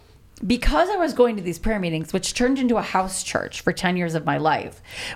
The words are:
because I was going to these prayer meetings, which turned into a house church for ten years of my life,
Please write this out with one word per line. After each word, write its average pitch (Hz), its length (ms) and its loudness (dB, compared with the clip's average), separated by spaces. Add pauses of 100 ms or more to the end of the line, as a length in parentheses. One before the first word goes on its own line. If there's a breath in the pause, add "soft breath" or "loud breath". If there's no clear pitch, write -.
(480 soft breath)
because 285 420 2
I 415 60 0
was 330 180 0
going 240 220 4
to 196 80 -6
these 170 160 -4
prayer 220 180 0
meetings, 160 360 -2
which 185 200 -2
turned 262 240 2
into 247 200 2
a 185 40 2
house 190 400 -2
church - 400 -6
for - 100 2
ten 180 240 0
years 170 200 0
of 151 100 -2
my 143 140 0
life, 147 420 0 (340 loud breath)